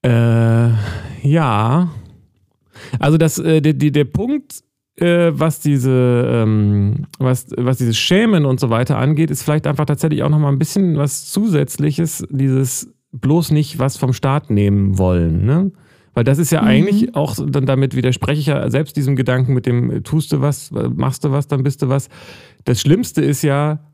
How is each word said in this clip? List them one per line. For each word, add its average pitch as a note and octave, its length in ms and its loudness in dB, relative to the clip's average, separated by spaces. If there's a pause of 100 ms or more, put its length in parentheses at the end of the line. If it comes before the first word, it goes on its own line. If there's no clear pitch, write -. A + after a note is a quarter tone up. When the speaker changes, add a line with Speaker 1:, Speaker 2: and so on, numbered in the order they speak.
Speaker 1:
äh, A#2 680 2 (520)
ja. C#3 640 2 (1080)
Also D3+ 180 2
das, D#3+ 220 2
äh, D#3+ 220 2
die, D3 160 2
die, C#3+ 140 0
der D3 140 2
Punkt, - 560 -6 (360)
äh, E3+ 360 2
was D3+ 260 0
diese, C3+ 300 0 (420)
ähm, G#2+ 760 2 (120)
was, B2+ 300 -2 (100)
was B2 200 0
dieses A#2 200 0
Schämen G3 480 2
und C3 140 0
so B2 100 0
weiter A#2 280 0
angeht, D3 340 0
ist D3 120 -6
vielleicht D3+ 240 0
einfach D3 180 0
tatsächlich D3+ 380 -2
auch D3 60 0
noch D3+ 100 2
mal C#3+ 120 2
ein C3+ 80 0
bisschen E3 380 0
was C#3+ 340 -4
Zusätzliches, D3+ 1000 -2
dieses C3+ 640 -2 (180)
bloß D3+ 400 0
nicht D3+ 280 0
was C3+ 180 -2
vom B2+ 160 0
Staat C#3 360 -2
nehmen G2+ 480 2
wollen, F2+ 480 2
ne? F3 260 0 (420)
Weil A#2+ 100 0
das C3+ 140 2
ist E3 140 0
ja D#3+ 100 2
Speaker 2:
Mhm. A3 60 2
Speaker 1:
eigentlich G#3 480 2
auch, D3+ 200 -2 (100)
dann C#3 200 0
damit C3+ 300 0
widerspreche C3 440 -2
ich C#3+ 60 -4
ja C#3 240 -2
selbst D3 260 -2
diesem C#3 220 0
Gedanken B2+ 360 0
mit B2+ 120 0
dem, A#2+ 260 0
äh, A2+ 100 -4
tust D3+ 300 -2
du D3 100 0
was, C#3 300 -4
äh, A2+ 180 -4
machst B2 360 -4
du C#3 60 0
was, C#3+ 160 -2
dann C3+ 160 -2
bist C#3 180 -4
du B2+ 80 -2
was. C3+ 180 -2 (560)
Das B2 160 0
Schlimmste F3 420 0
ist C#3 200 0
ja D3+ 380 0 (140)